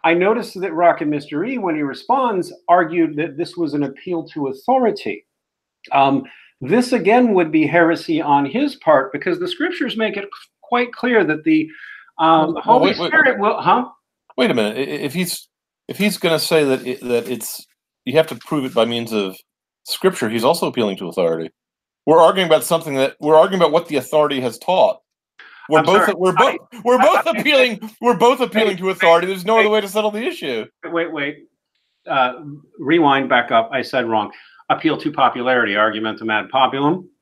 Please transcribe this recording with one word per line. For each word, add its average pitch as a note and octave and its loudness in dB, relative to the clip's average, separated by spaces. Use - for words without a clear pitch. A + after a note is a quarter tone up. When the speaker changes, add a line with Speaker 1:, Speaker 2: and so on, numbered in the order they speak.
Speaker 1:
I E3 4
noticed G3 0
that F3+ -6
Rock E3 4
and D3+ -2
Mystery, D#3 -6
when F3 -4
he D3+ -4
responds, G3 -2
argued E3+ 2
that D3 -6
this D#3+ -8
was D#3 -4
an D3 -2
appeal D3+ -8
to C#3+ -8
authority. G#3 -2
Um, C#3 2
this A3+ 0
again A3 4
would E3+ 2
be D#3 2
heresy E3 2
on C#3+ 2
his C4+ -4
part, C3+ 2
because D#3+ -4
the F3+ -6
scriptures C#4+ -6
make G#3+ -4
it G3+ -10
quite A#3+ -2
clear A#3+ 0
that D3+ -2
the, D#3 0
um, D#3+ 2
Speaker 2:
Well, - -10
Speaker 1:
Holy A3 4
Speaker 2:
wait, - -6
wait. F3 -4
Speaker 1:
Spirit C4+ 2
will, G#3 0
huh? A#3+ 2
Speaker 2:
Wait A#3 2
a C#3+ 0
minute. A2 -2
I, C3 -4
i-, C#3 -6
if C#3 -6
he's, F3 -6
if - -12
he's G3+ 0
gonna D#3+ 0
say D#3 2
that C3 -2
it, B2+ -8
that A#2+ -4
it's, - -10
you A#2+ -6
have D#3 4
to C3+ -10
prove C#3 -6
it B2 -8
by A2+ 2
means A#2 -6
of G2 -4
scripture, F#3 -2
he's A2+ -4
also E3 0
appealing A2 -4
to F#2 -10
authority. E2 -4
We're D#3+ 6
arguing F3+ 4
about D#3 4
something D#3+ -2
that, C3+ 0
we're D3+ 2
arguing F#3 4
about D3+ 4
what E3+ 0
the D3 -4
authority D3 0
has A#2 -4
taught. D#3 0
We're D#3 4
Speaker 1:
I'm D3+ 2
Speaker 2:
both, F#3+ 4
Speaker 1:
sorry. G3+ 0
Speaker 2:
we're F3+ 0
both, - 2
Speaker 1:
I, A#3 -18
Speaker 2:
we're B3 2
Speaker 1:
I, B3+ 4
Speaker 2:
both D#4+ 4
Speaker 1:
I, E4 -2
Speaker 2:
appealing, B3 0
we're A#3 2
both A#3+ 4
appealing G#3+ 0
Speaker 1:
wait, F#3+ -4
Speaker 2:
to F#3+ -4
authority. F3+ 4
There's F#3 -6
no A3 2
other G#3+ 4
Speaker 1:
wait. G#3 2
Speaker 2:
way G#3+ 2
to G3+ -10
settle G#3 -2
the G#3+ -8
issue. C#3+ -6
Speaker 1:
Wait, E3 -4
wait. D3 -8
Uh, B2+ -2
rewind C#3 2
back B2 2
up. A2+ 2
I C3 -4
said A#2+ -4
wrong. A2 -2
Appeal C#3+ 0
to D3+ -6
popularity, B2 0
argumentum A2 -2
ad G#2 -2
populum. C#3 0